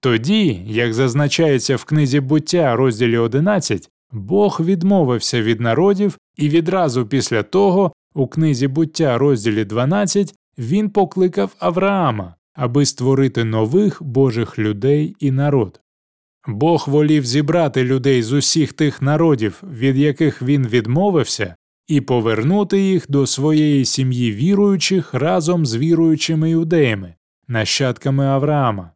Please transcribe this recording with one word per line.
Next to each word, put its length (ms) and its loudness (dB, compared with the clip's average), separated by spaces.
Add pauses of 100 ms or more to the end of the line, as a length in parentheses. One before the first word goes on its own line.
Тоді, 640 0
як 280 -2
зазначається 800 0
в 80 -8
книзі 360 0
«Буття», 560 0
розділі 420 2
одинадцять, 720 0 (220)
Бог 480 0
відмовився 800 0
від 180 0
народів, 580 0 (180)
і 120 0
відразу 580 0
після 360 0
того, 500 2 (220)
у 120 -2
книзі 420 0
«Буття», 500 0
розділі 460 0
дванадцять, 680 -2 (240)
він 320 -2
покликав 680 0
Авраама, 760 -2 (200)
аби 320 0
створити 580 0
нових 580 0
Божих 560 -2
людей 640 -2
і 100 0
народ. 500 -2 (640)
Бог 420 0
волів 380 2
зібрати 580 0
людей 380 0
з 100 -4
усіх 400 0
тих 300 -2
народів, 600 0 (100)
від 240 0
яких 460 0
він 240 0
відмовився, 880 0 (340)
і 120 2
повернути 800 0
їх 300 -2
до 160 2
своєї 580 2
сім'ї 480 -2
віруючих 800 0
разом 520 0
з 100 -4
віруючими 760 0
іудеями, 640 0 (340)
нащадками 800 -2
Авраама. 680 0